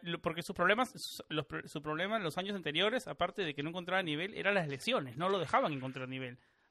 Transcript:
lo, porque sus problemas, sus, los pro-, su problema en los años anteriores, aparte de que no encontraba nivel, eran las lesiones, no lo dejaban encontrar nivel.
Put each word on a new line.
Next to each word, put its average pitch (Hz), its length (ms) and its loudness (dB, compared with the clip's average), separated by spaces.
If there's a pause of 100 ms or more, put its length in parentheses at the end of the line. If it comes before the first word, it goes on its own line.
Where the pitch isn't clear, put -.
lo, 170 160 -2
porque 170 240 -2
sus 190 120 -6
problemas, 214 360 4
sus, - 380 -10
los 151 180 0
pro-, 160 200 -8
su 156 140 -6
problema 165 340 0
en 214 80 0
los 160 140 -2
años 196 180 -2
anteriores, 185 520 2
aparte 180 360 0
de 147 120 0
que 143 80 -2
no 156 60 -2
encontraba 180 340 0
nivel, 165 320 -2
eran 190 180 2
las 175 140 2
lesiones, 139 500 -2
no 175 100 2
lo 196 120 4
dejaban 170 340 4
encontrar 131 340 -4
nivel. 127 300 -6 (340)